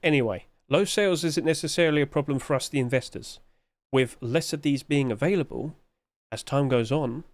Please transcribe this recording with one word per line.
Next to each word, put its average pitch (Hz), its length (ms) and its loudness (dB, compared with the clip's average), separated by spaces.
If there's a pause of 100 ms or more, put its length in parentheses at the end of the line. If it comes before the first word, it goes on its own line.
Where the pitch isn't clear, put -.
Anyway, 127 460 0 (220)
low 180 160 4
sales 190 380 2
isn't 156 220 0
necessarily 156 560 2
a 139 60 0
problem 143 320 -2
for - 160 -2
us, - 120 -2
the 143 120 -2
investors. - 600 -4 (520)
With 131 300 2
less 135 320 -2
of 147 100 -6
these 139 180 0
being 139 300 0
available, 147 640 -2 (560)
as 110 120 -10
time 139 260 0
goes 120 220 2
on 139 320 -2 (100)